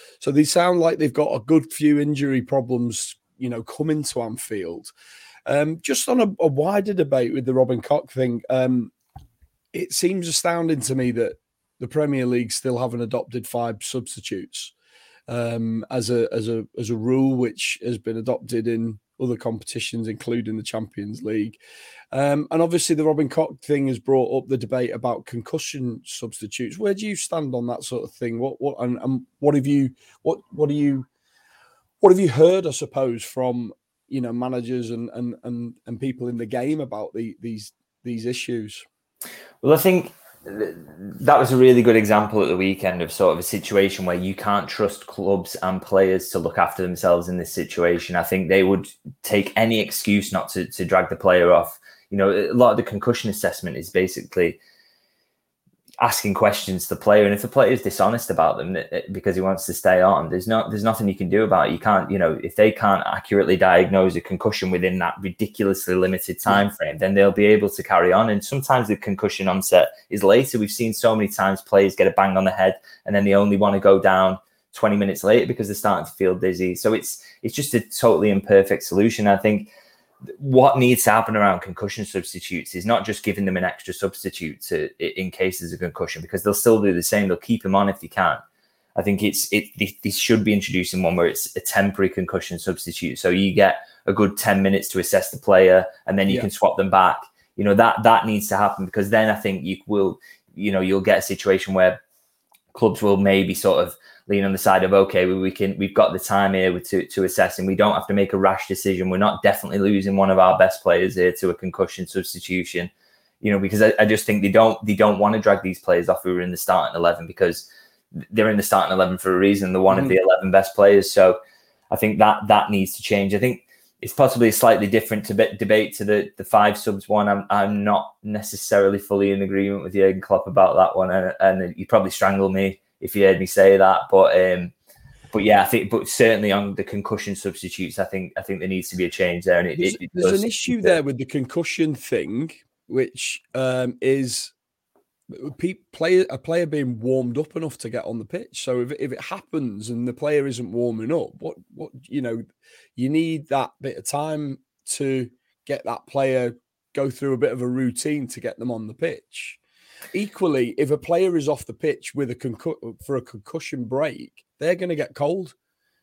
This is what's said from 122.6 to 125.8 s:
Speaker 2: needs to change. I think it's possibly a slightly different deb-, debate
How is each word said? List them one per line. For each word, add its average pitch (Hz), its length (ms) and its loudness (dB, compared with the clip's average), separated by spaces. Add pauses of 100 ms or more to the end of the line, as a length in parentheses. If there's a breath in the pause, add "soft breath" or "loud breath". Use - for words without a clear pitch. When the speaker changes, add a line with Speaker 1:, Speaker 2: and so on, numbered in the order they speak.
Speaker 2:
needs 95 280 -2
to - 40 -16
change. 101 320 -2
I 104 60 0
think 123 260 -4 (340 soft breath)
it's - 140 -10
possibly 127 360 4
a 104 40 -2
slightly 113 320 4
different 107 400 -2
deb-, 104 320 0
debate 107 400 0